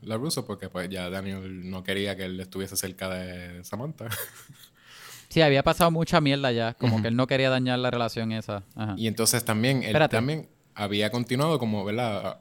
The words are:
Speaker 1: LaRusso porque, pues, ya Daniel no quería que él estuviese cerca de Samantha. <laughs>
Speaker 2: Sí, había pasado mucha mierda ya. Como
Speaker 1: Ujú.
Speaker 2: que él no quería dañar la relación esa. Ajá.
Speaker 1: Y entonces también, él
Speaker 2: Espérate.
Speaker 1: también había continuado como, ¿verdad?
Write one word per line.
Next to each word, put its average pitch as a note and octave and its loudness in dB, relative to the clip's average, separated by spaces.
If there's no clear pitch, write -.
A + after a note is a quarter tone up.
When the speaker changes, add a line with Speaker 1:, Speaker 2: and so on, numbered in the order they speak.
Speaker 1:
LaRusso A#2 -4
porque, G2 -8
pues, F2+ -6
ya F#2 -6
Daniel F#2+ -8
no F#2 -8
quería G2 -2
que F#2+ -8
él F#2 -6
estuviese F#2+ -8
cerca F#2+ -4
de F2+ -8
Samantha. A#2 -8
<laughs> G#2 -6
Speaker 2:
Sí, E3 4
había C#3 6
pasado E3+ 4
mucha E3 4
mierda C#3 2
ya. A#2 0
Como A#2+ 2
Speaker 1:
Ujú. A2 4
Speaker 2:
que A2+ 0
él A#2 2
no B2+ 4
quería C3 2
dañar B2+ 2
la B2 0
relación A2+ -2
esa. G#2+ -4
Ajá. G#2+ -4
Speaker 1:
Y A2 0
entonces A2 2
también, A#2 2
él A2+ -2
Speaker 2:
Espérate. C#3+ 4
Speaker 1:
también D3 -2
había G#2 0
continuado B2+ 2
como, G#2+ 0
¿verdad? G#2 -2